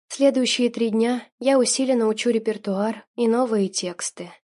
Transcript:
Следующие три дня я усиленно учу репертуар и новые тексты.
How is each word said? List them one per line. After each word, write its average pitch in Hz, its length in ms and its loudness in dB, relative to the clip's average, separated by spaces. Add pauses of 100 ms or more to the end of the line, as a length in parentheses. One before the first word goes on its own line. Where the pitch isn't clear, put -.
Следующие 254 600 2
три 233 200 -2
дня 233 380 0 (120)
я 269 180 2
усиленно 254 500 2
учу 220 220 0
репертуар 214 760 -2 (100)
и 240 120 0
новые 226 400 2
тексты. 175 640 -8 (280)